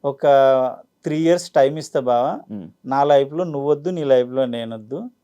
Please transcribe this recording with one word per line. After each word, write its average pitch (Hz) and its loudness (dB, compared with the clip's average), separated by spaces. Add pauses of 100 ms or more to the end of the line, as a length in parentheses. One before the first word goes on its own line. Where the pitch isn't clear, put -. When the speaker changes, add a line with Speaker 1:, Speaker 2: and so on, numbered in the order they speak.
Speaker 1:
ఒక 139 -2 (760)
త్రీ 156 -4
ఇయర్స్ 170 2
టైమ్ 147 2
ఇస్తా 147 -6
బావా, 127 0 (120)
Speaker 2:
మ్మ్. 95 -12 (160)
Speaker 1:
నా 135 0
లైఫ్లో 143 2
నువ్వొద్దు, 147 -4
నీ 175 -6
లైఫ్లో 131 0
నేనొద్దు 117 -10 (140)